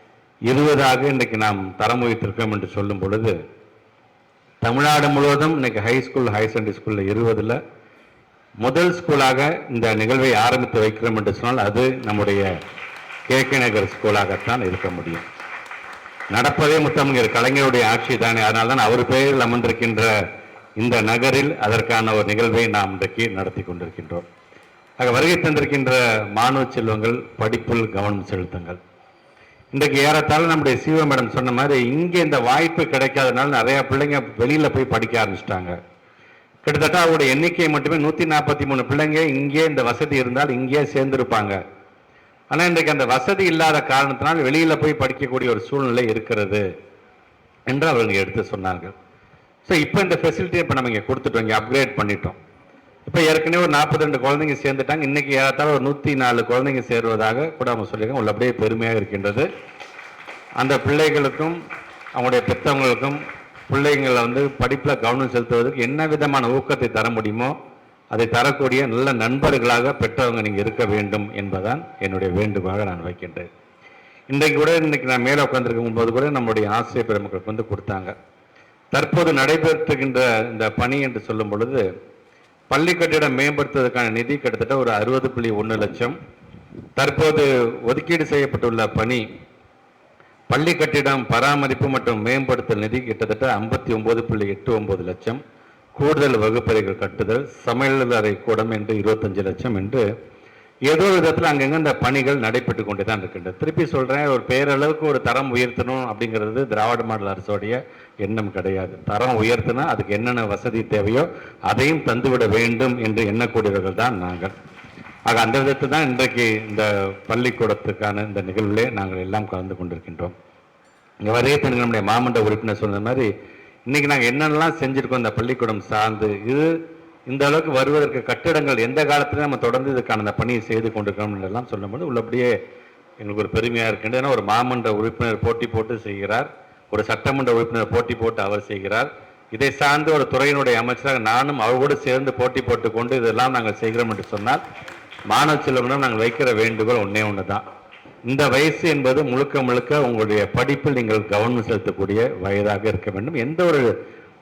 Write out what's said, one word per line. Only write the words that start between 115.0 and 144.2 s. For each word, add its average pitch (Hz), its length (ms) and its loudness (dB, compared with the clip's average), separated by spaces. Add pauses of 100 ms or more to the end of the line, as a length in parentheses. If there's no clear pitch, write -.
ஆக, 117 180 2
அந்த 113 180 2
விதத்தில் 135 300 2
தான் 151 200 2
இன்றைக்கு 120 600 0
இந்த 104 420 0 (160)
பள்ளிக்கூடத்துக்கான 107 1000 -2
இந்த 101 160 -6
நிகழ்விலே 104 500 0
நாங்கள் 98 260 -6
எல்லாம் 95 320 -4
கலந்து 92 240 -6
கொண்டிருக்கின்றோம். 87 640 -10 (840)
இங்க 107 120 -2
வருகை 127 280 2
தந்த 131 180 0
நம்முடைய 117 340 0
மாமன்ற 120 300 2
உறுப்பினர் 107 440 -2
சொன்ன 101 140 -2
மாதிரி, 117 340 0 (520)
இன்னைக்கு 143 260 0
நாங்க 131 140 2
என்னென்னலாம் 151 540 0
செஞ்சிருக்கோம் 131 440 -2
இந்த 110 80 -2
பள்ளிக்கூடம் 117 480 -2
சார்ந்து, 107 480 -2 (180)
இது 156 440 0 (380)
இந்த 139 180 -2
அளவுக்கு 160 260 0
வருவதற்கு 135 520 2
கட்டிடங்கள் 143 540 0
எந்த 127 280 0
காலத்துல 143 400 2
நம்ம 139 120 -2
தொடர்ந்து 127 360 0
இதுக்கான 113 300 -2
அந்த 104 100 -2
பணியை 120 280 -2
செய்து 110 280 -2
கொண்டிருக்கோம் 104 460 -4
என்றெல்லாம் 98 320 -6
சொல்லும்போது 104 380 -8
உள்ளபடியே 123 440 -2 (680)
எங்களுக்கு 104 260 -4
ஒரு 98 100 -8
பெருமையா 117 340 0
இருக்கின்றது. 110 340 -2
ஏன்னா, 139 100 0
ஒரு 117 100 2
மாமன்ற 117 540 0
உறுப்பினர் 110 440 -2
போட்டி 117 280 0
போட்டு 110 300 -4
செய்கிறார், 104 520 -4 (400)
ஒரு 107 140 0
சட்டமன்ற 127 500 0
உறுப்பினர் 113 340 0
போட்டி 120 280 -2
போட்டு 113 260 -4
அவர் 101 200 -2
செய்கிறார். 104 500 -4 (400)
இதை 131 200 0
சார்ந்து 147 420 2
ஒரு 139 180 2
துறையினுடைய 139 420 2
அமைச்சராக 123 440 -2
நானும் 123 420 0
அவரோடு 127 380 2
சேர்ந்து 135 360 -2
போட்டி 127 280 -2
போட்டு 120 300 -2
கொண்டு 120 240 -2
இதெல்லாம் 120 360 2
நாங்கள் 113 320 -4
செய்கிறோம் 113 260 0
என்று 104 140 -6